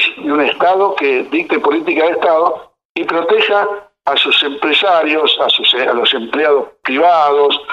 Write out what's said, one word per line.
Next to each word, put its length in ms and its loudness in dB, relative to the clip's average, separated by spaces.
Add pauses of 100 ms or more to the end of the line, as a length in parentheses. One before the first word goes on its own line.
(180)
y 120 -6
un 120 0
Estado 540 0
que 280 0
dicte 360 -2
política 460 0
de 60 2
Estado 640 0 (200)
y 100 -6
proteja 640 0 (400)
a 100 0
sus 260 0
empresarios, 1000 0
a 80 0
sus, 240 0
a 200 -2
los 200 0
empleados 540 0 (160)
privados, 760 2 (140)